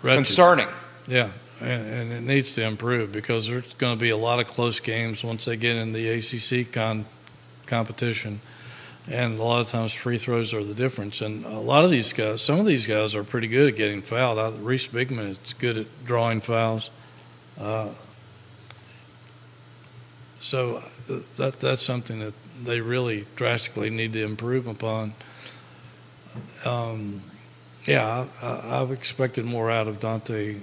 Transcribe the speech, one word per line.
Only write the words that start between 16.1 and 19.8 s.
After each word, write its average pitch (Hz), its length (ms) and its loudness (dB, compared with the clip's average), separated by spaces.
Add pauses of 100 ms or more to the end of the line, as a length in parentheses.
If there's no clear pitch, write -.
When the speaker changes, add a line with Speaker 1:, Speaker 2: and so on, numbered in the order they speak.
Speaker 1:
fouls. 113 480 0 (680)
Uh, 107 300 -4 (2500)